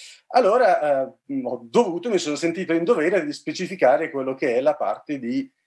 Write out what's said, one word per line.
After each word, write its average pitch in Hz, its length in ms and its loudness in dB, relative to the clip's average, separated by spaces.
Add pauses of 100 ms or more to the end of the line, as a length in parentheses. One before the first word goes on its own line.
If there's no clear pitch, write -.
(280)
allora, 190 760 4
eh, 131 400 -8
ho 120 220 -6
dovuto, 170 460 0
mi 190 80 2
sono 147 180 -4
sentito 165 360 -2
in 170 120 0
dovere 165 400 2
di 147 80 -6
specificare 156 800 0
quello 131 240 -4
che 131 220 0
è 127 40 2
la 147 160 2
parte - 420 -6
di 131 320 -6 (160)